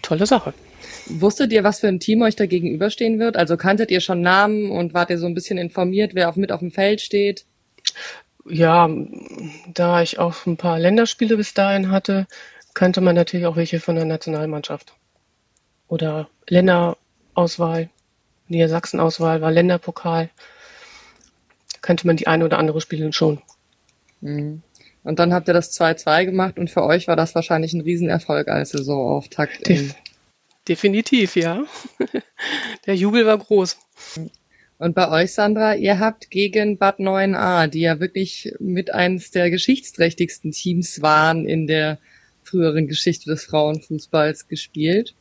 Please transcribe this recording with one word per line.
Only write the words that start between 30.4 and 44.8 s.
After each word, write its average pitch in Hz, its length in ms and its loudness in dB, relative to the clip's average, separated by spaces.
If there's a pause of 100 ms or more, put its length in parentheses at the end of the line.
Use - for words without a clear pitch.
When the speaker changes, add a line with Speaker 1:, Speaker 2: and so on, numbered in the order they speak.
Speaker 1:
definitiv, 202 680 0
ja. 170 280 -2 (360)
<laughs> - 60 -2 (840)
Der 196 80 0
Jubel 214 320 2
war 214 100 4
groß. 202 400 0 (1000)
Speaker 2:
Und 165 160 0
bei 180 160 2
euch, 170 220 2
Sandra, 214 420 2
ihr 196 240 2
habt 220 320 -2
gegen 202 480 0
Bad 196 200 2
Neuenahr, 190 680 2
die 156 140 -4
ja 165 180 2
wirklich 185 600 -6
mit 180 320 -4
eins 180 380 0
der 175 220 2
geschichtsträchtigsten 170 1000 -2
Teams 170 520 -4
waren 156 420 4
in 160 220 -2
der 156 320 0 (420)
früheren 160 460 0
Geschichte 156 420 -2
des 151 160 -4
Frauenfußballs, 151 1000 -2
gespielt. 165 720 -2